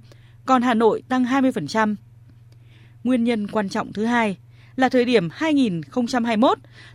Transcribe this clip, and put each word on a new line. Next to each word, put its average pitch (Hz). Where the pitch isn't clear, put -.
còn 262
Hà 254
Nội 220
tăng 254
hai 262
mươi 262
phần 156
trăm. 214
Nguyên 240
nhân 226
quan 208
trọng 247
thứ 202
hai 226
là 254
thời 247
điểm 220
hai 311
nghìn 208
không 247
trăm 233
hai 233
mươi 247
mốt, 403